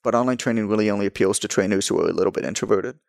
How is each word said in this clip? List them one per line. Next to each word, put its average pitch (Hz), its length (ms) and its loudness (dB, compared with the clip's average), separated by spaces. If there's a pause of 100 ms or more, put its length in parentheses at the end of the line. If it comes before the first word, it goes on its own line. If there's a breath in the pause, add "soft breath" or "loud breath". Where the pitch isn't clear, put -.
but 117 140 0
online 123 220 0
training 113 280 -2
really 107 240 2
only 101 160 0
appeals 95 320 0
to - 100 -6
trainers 98 380 0
who - 140 0
are 82 80 2
a 87 40 0
little 92 200 0
bit - 120 -4
introverted 107 540 -2 (100)